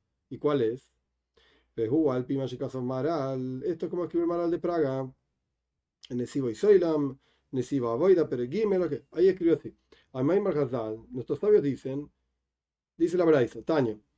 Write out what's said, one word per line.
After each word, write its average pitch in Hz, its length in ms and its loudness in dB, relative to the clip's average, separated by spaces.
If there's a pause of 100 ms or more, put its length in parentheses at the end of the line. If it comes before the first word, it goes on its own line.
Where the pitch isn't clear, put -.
(280)
¿Y 123 120 -14
cuál 143 240 0
es? 117 280 -4 (840)
Behu 131 360 2
al 127 140 -2
Pima 135 220 -4
Shikasov 127 340 -8
Maral. 131 840 -4
Esto 165 220 -4
es 160 60 -6
como 175 140 -4
escribe 170 180 -2
el 165 60 0
Maral 170 200 -2
de 170 80 -2
Praga. 147 500 -2 (1000)
En 123 80 -6
Nesivo 123 320 -4
y 110 60 -4
Soilam, 160 600 4 (360)
Nesivo 127 380 -2
Avoida, 160 380 4
Peregimel, 180 540 -2
ok. 156 120 -2 (180)
Ahí 175 160 2
escribió 180 260 2
así. 110 180 -6 (420)
Amay 147 280 0
Mar 190 160 -2
Hazal, 113 540 -4
nuestros 127 260 -6
sabios 208 240 4
dicen, 139 480 -6 (880)
dice 165 180 2
la 180 100 4
Braisa, 131 360 4
Taño, 127 380 0 (180)